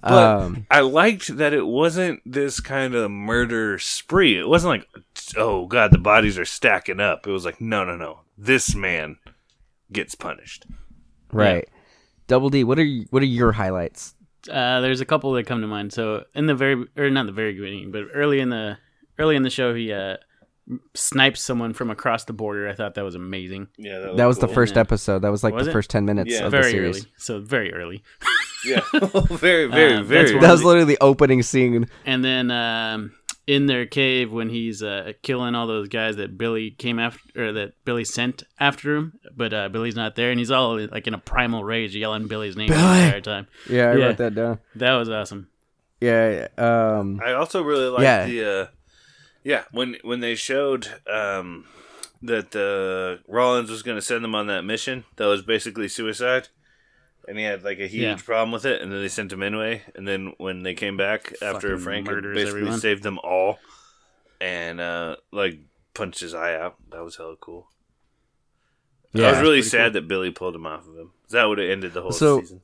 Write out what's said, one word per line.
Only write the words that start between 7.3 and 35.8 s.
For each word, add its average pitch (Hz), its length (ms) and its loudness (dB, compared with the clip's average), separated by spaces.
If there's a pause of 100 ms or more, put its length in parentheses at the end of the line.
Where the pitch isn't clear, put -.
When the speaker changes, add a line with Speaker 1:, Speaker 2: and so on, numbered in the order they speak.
Speaker 1:
was 95 140 -4
like, 87 160 -8
"No, 110 240 -2
no, 87 120 -6
no. 78 240 -12 (160)
This 120 380 2
man 82 440 -4 (760)
gets 98 240 -8
punished." - 500 -14 (680)
Speaker 2:
Right. 98 360 2
Speaker 3:
Yeah. - 60 -20 (540)
Speaker 2:
Double 131 220 4
D, 135 140 4
what 131 160 2
are 165 40 4
y-, 131 260 -4
what 131 120 4
are 139 40 2
your 120 260 4
highlights? 92 600 -4 (360)
Speaker 3:
Uh, 127 300 0
there's 131 200 0
a 131 40 -4
couple 139 300 0
that 120 120 0
come 120 140 -4
to 107 80 -4
mind. 104 240 -6
So 107 320 -4 (100)
in 147 120 0
the 147 100 4
very, 131 280 0 (120)
or 139 140 0
not 135 160 0
the 101 60 -8
very 107 220 -4
beginning, 98 380 -10
but 104 200 -8
early 143 280 2
in 127 80 0
the, 110 300 -6 (400)
early 156 180 2
in 135 80 2
the 127 60 -2
show, 123 240 -2
he, 113 180 -6
uh, 98 240 -6 (800)
snipes 135 460 2
someone 117 320 -4
from 117 180 -6
across 113 340 -2
the - 80 -12
border. 104 360 -6
I 98 60 -8
thought 101 220 -8
that 101 80 -6
was 92 100 -8
amazing. 92 540 -10 (100)
Speaker 1:
Yeah, 98 220 -12
that 98 100 -10
was 95 80 -4
Speaker 2:
That 120 80 6
was 123 120 6
the 131 80 2
Speaker 1:
cool. 113 80 -4
Speaker 2:
first 117 180 4
Speaker 3:
And - 40 2
then 117 60 6
Speaker 2:
episode. 101 380 0
That 101 100 0
was, 104 140 -2
like, 110 100 2
Speaker 3:
Was 123 120 -2
Speaker 2:
the 160 40 -2
Speaker 3:
it? - 20 -6
Speaker 2:
first 107 180 0
ten 107 140 0
minutes 104 280 0
Speaker 1:
Yeah. 107 140 0
Speaker 2:
of 98 60 0
Speaker 3:
Very 139 120 6
Speaker 2:
the 123 60 4
series. 95 320 0
Speaker 3:
early. - 140 -20
So 107 240 -8
very 107 340 -4
early. 87 280 -10 (180)
<laughs> - 120 -2 (320)
Speaker 1:
Yeah. - 240 0
<laughs> - 40 -6
Very, 180 720 2
very, 139 260 6
Speaker 3:
Uh, 113 60 4
that's 101 100 -4
Speaker 1:
very 147 240 6
Speaker 3:
one 101 80 4
Speaker 2:
That - 80 12
Speaker 3:
of - 40 12
Speaker 2:
was 170 100 8
Speaker 3:
the 170 40 6
Speaker 2:
literally 170 280 8
the - 60 -2
opening 135 440 6
scene. 120 420 2 (180)
Speaker 3:
And 131 200 0
then, 127 260 0
um, 113 600 -4 (340)
in 143 200 2
their 123 200 0
cave 127 460 0
when 113 160 -4
he's, 113 340 -6
uh, 101 300 -8 (100)
killing 123 320 -2
all 117 140 -4
those 107 200 -4